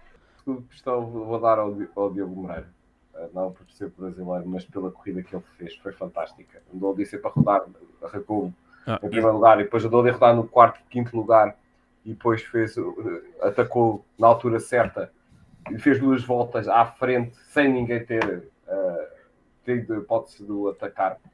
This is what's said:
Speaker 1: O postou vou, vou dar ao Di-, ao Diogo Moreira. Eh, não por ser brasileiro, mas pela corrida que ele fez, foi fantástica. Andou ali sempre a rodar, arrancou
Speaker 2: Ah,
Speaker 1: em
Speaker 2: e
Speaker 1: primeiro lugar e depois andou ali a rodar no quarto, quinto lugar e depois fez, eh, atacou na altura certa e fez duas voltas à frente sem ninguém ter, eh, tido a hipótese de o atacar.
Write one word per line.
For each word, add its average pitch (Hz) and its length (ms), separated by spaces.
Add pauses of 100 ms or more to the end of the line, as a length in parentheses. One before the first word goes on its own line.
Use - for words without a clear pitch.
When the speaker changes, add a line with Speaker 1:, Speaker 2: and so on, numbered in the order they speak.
(460)
Speaker 1:
O 127 160
postou 123 440
vou, 113 200
vou 113 140
dar 113 180
ao 104 160
Di-, 101 220
ao 101 140
Diogo 92 240
Moreira. 87 340 (460)
Eh, 82 200
não 92 180
por - 180
ser 95 280
brasileiro, 90 480
mas 92 180
pela 92 260
corrida 90 320
que - 120
ele 90 100 (140)
fez, 85 180
foi - 160
fantástica. - 680 (100)
Andou 95 220
ali - 100
sempre 104 220
a - 40
rodar, 101 340 (380)
arrancou 98 480 (360)
Speaker 2:
Ah, 110 160
Speaker 1:
em 107 40
Speaker 2:
e 101 40
Speaker 1:
primeiro 110 240
lugar 110 260
e 101 40
depois 110 200
andou 120 160
ali 120 80
a 120 60
rodar 120 200
no 117 140
quarto, - 400
quinto 120 260
lugar 110 440 (440)
e 110 80
depois 113 320
fez, 113 360
eh, 85 40 (600)
atacou 113 640 (120)
na 113 100
altura 117 300
certa 107 540 (580)
e 113 80
fez 131 200
duas 131 260
voltas 120 420
à 117 200
frente 123 500
sem 143 340
ninguém 120 320
ter, 101 460 (180)
eh, 90 420 (580)
tido 120 260
a 107 60
hipótese 104 480
de 104 40
o 101 180
atacar. 98 500 (160)